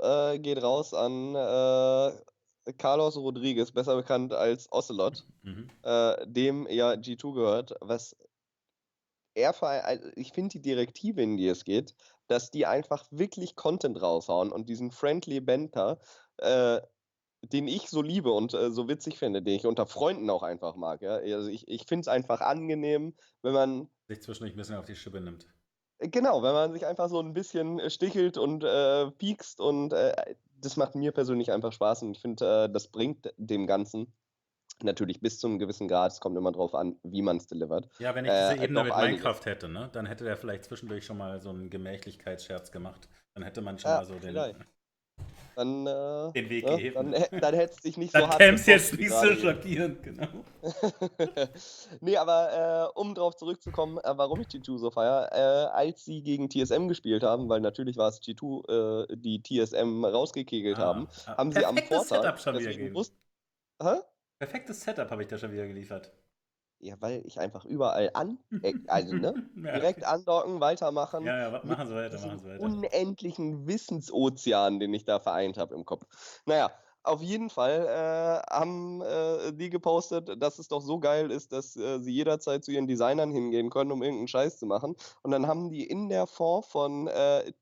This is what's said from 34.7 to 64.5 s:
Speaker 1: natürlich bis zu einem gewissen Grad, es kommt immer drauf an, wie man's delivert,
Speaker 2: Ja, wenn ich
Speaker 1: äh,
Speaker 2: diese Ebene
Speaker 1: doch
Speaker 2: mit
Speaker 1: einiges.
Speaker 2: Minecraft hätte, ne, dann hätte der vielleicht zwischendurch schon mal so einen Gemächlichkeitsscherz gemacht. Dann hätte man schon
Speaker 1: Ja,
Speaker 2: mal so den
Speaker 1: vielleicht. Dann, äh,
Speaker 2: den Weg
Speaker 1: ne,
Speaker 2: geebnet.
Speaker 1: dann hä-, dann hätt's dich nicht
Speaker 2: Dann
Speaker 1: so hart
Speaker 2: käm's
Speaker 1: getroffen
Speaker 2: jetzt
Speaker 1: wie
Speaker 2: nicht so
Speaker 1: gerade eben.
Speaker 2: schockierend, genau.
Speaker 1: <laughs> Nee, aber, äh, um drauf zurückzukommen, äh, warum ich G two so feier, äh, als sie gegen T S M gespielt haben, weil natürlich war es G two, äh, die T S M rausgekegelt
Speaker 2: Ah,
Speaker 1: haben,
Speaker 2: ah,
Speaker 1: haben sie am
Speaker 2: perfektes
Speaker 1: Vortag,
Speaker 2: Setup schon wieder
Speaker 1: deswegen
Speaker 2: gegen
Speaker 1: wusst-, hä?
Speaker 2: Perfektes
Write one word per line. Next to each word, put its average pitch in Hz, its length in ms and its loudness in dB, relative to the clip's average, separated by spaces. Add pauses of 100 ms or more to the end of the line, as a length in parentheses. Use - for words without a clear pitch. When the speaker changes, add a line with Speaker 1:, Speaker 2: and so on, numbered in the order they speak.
Speaker 1:
natürlich 95 380 -2
bis 110 180 -2
zu 120 80 -2
einem 110 100 0
gewissen 101 300 -4
Grad, 90 240 2
es - 80 -14
kommt 90 180 -4
immer 90 140 0
drauf 87 240 -2
an, 90 280 -2
wie 95 180 -4
man's 90 260 0
delivert, 82 420 -4 (120)
Speaker 2:
Ja, 123 140 -2
wenn 127 100 -4
ich 110 80 2
Speaker 1:
äh, 98 60 4
Speaker 2:
diese 98 160 4
Ebene 143 240 0
Speaker 1:
doch - 40 4
Speaker 2:
mit 123 100 0
Speaker 1:
einiges. 131 300 2
Speaker 2:
Minecraft - 220 -2
hätte, 98 240 -6
ne, 104 240 -10
dann 110 120 -8
hätte 107 200 -10
der 107 120 -4
vielleicht 101 280 -10
zwischendurch 107 400 -10
schon 107 120 -10
mal 95 240 -10
so 98 80 -12
einen 92 200 -10
Gemächlichkeitsscherz 95 1000 -12
gemacht. 92 380 -14 (260)
Dann 98 80 -12
hätte 98 180 -10
man 98 180 -8
schon 156 120 -2
Speaker 1:
Ja, 160 60 2
Speaker 2:
mal - 80 -4
so 92 140 -12
den - 100 -12
Speaker 1:
vielleicht. 139 300 -4 (960)
Dann, 135 320 -4
äh, 147 460 -4
Speaker 2:
den 113 160 -4
Weg 117 160 -4
Speaker 1:
ne, 151 120 4
Speaker 2:
geebnet. 127 160 -4
Speaker 1:
dann 131 200 -2
hä-, 175 260 0
dann 151 140 2
hätt's 170 280 2
dich 156 160 -6
nicht 175 160 -2
Speaker 2:
Dann 151 80 8
Speaker 1:
so 151 80 4
hart 160 80 4
Speaker 2:
käm's 196 120 12
Speaker 1:
getroffen 214 160 6
Speaker 2:
jetzt - 320 10
Speaker 1:
wie - 60 -2
Speaker 2:
nicht 202 80 2
so - 40 4
Speaker 1:
gerade 208 200 8
eben. 175 180 4
Speaker 2:
schockierend, 165 500 -2
genau. 135 420 -8 (160)
Speaker 1:
<laughs> - 1400 -4
Nee, 190 160 2
aber, 165 800 4
äh, - 40 -4
um 208 160 -4
drauf 175 200 2
zurückzukommen, 160 640 -4
äh, 139 200 -2
warum 139 220 2
ich 233 80 -8
G 139 120 -12
two 127 180 -6
so 117 140 -2
feier, 123 420 4
äh, 139 380 6
als 151 340 0
sie 156 180 -8
gegen 143 260 0
T 135 120 0
S 127 100 0
M 165 160 4
gespielt 110 360 0
haben, 120 260 2
weil 110 100 4
natürlich 120 380 -2
war 110 100 4
es 110 140 -4
G 113 120 -8
two, 135 300 -8
äh, 110 440 0 (100)
die 110 240 -2
T 127 180 0
S 110 140 2
M 117 320 2
rausgekegelt 107 720 0
Speaker 2:
Ah, - 20 -2
Speaker 1:
haben, 95 280 0 (180)
Speaker 2:
ah, 117 120 -10
Speaker 1:
haben 139 140 2
sie 170 140 4
am - 160 2
Speaker 2:
perfektes - 60 -2
Speaker 1:
Vortag, - 360 2
Speaker 2:
Setup 160 160 0
schon 127 180 -2
wieder 117 120 -4
Speaker 1:
deswegen 101 80 -6
Speaker 2:
gegen 101 180 -8
Speaker 1:
wusst-, 202 220 -6 (640)
hä? 180 140 4 (460)
Speaker 2:
Perfektes 214 400 -10